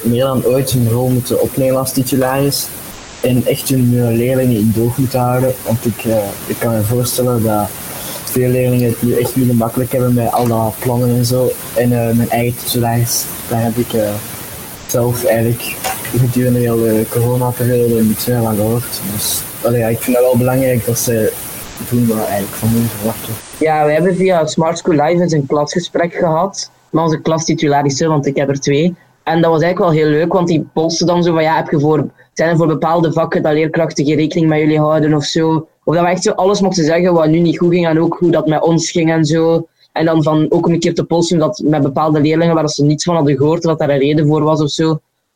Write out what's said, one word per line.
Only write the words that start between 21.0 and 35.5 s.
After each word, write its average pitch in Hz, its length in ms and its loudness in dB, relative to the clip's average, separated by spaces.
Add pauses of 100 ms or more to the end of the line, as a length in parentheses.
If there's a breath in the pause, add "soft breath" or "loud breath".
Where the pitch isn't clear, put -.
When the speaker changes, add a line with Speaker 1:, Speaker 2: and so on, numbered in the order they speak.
Speaker 1:
doen 120 160 2
wat 110 100 0
eigenlijk 101 400 -4
van 110 120 -2
hun 117 280 2
verwacht 107 300 -6
wordt. 110 160 -10 (160)
Speaker 2:
Ja, 156 280 2
we 151 60 2
hebben 170 240 2
via 175 300 2
Smart 165 320 0
School 180 160 0
Live 165 280 2
eens 165 100 0
een 143 140 0
klasgesprek 165 680 -2
gehad 175 560 -2 (200)
met 160 120 0
onze 156 180 0
klastitularissen, 156 880 0
want 151 180 0
ik 139 100 -2
heb 139 120 -2
er 139 120 -2
twee. 151 340 0 (280 loud breath)
En 165 180 0
dat 165 100 4
was 160 120 2
eigenlijk 175 300 2
wel 156 100 2
heel 156 80 2
leuk, 156 220 0
want 175 160 2
die 160 240 0
polsten 165 340 -2
dan 175 160 2
zo 170 100 2
van, 160 100 2
ja, 156 140 2
heb 151 140 -2
je 156 100 0
voor-, 147 260 2 (260 soft breath)
zijn 165 180 0
er 170 60 2
voor 165 100 4
bepaalde 160 460 0
vakken 160 300 0
dat 156 100 2
leerkrachten 156 520 0
geen 151 120 2
rekening 156 320 2
met 156 100 2
jullie 151 200 2
houden 151 360 2
of 147 100 0
zo? 160 440 0 (160)